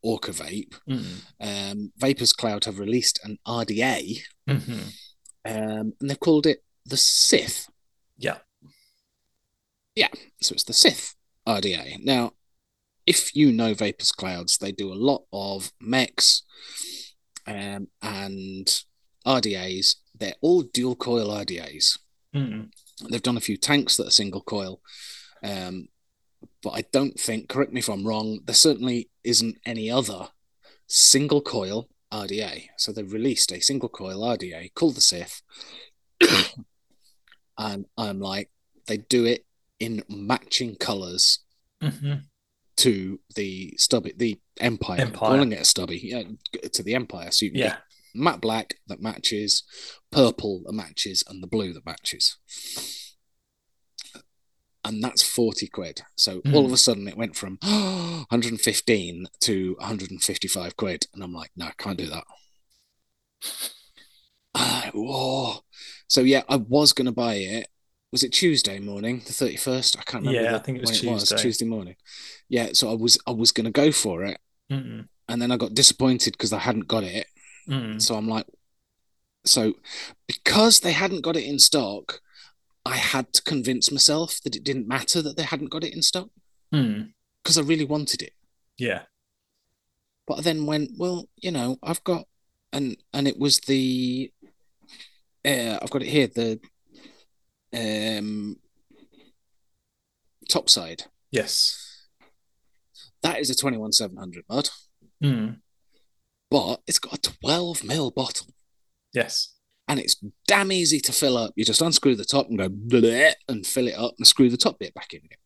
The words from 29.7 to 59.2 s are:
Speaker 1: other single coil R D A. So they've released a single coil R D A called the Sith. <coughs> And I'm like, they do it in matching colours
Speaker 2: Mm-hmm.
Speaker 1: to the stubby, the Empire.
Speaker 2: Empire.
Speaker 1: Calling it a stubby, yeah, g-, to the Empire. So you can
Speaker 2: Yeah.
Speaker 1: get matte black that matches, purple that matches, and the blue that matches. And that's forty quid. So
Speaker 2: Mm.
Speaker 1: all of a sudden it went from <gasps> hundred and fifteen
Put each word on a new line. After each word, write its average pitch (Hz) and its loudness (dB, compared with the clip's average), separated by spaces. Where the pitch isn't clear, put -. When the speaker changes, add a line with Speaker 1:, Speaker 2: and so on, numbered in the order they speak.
Speaker 1:
other 110 -2
single 143 6
coil 107 -4
R 107 -6
D 101 -4
A. - -10
So - -2
they've 101 -8
released 117 0
a 90 -10
single 123 0
coil 95 -8
R 117 0
D 90 -10
A 82 -14
called 156 2
the - 0
Sith. - 0
<coughs> 202 4
And 101 -6
I'm 104 -6
like, 98 -6
they 110 -4
do 117 2
it 117 0
in 113 -4
matching 104 -4
colours 95 0
Speaker 2:
Mm-hmm. 143 -4
Speaker 1:
to 98 0
the 95 -8
stubby, - 2
the 107 -2
Empire. 107 -2
Speaker 2:
Empire. 110 0
Speaker 1:
Calling 131 4
it 104 -6
a - 0
stubby, 92 2
yeah, 113 -6
g-, - -10
to - -4
the 104 -2
Empire. 95 -8
So - 2
you 95 -2
can - -4
Speaker 2:
Yeah. 120 2
Speaker 1:
get - -6
matte 147 0
black 110 -4
that 98 -12
matches, 104 -2
purple 110 2
that 98 -10
matches, 95 -4
and 92 -16
the 90 -14
blue 95 -2
that - -18
matches. - -2
And 107 -4
that's 123 0
forty 110 0
quid. 85 -10
So 92 0
Speaker 2:
Mm. 139 2
Speaker 1:
all 143 8
of 127 0
a 127 2
sudden 101 4
it - -12
went 113 -6
from 190 -8
<gasps> - -12
hundred 170 -2
and 110 -4
fifteen 90 0